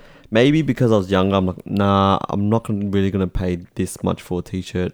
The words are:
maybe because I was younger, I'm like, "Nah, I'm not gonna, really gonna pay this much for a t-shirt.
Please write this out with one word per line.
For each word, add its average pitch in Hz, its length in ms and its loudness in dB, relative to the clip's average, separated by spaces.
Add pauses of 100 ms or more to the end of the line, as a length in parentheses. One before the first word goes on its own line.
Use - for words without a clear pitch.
(300)
maybe 139 320 4
because 131 300 2
I 110 60 4
was 92 120 -2
younger, 98 280 2
I'm 95 80 2
like, 90 200 -6
"Nah, 98 540 2 (100)
I'm 101 200 -2
not 113 160 0
gonna, 101 240 -4
really 98 220 0
gonna 95 160 -2
pay 90 380 -4 (100)
this - 280 -6
much 90 180 -2
for 90 180 -6
a - 20 -6
t-shirt. 90 520 -6